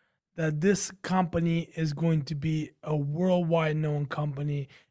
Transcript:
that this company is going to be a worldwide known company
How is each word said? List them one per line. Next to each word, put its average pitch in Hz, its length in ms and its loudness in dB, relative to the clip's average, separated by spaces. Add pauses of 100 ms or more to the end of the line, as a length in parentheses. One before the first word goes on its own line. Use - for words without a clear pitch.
(360)
that 156 240 -2
this 190 300 2 (120)
company 170 720 0
is 160 180 -2
going 156 340 2
to 160 80 -6
be 156 360 -2 (120)
a 156 140 -4
worldwide 165 800 2
known 147 300 -2
company 143 600 -4 (220)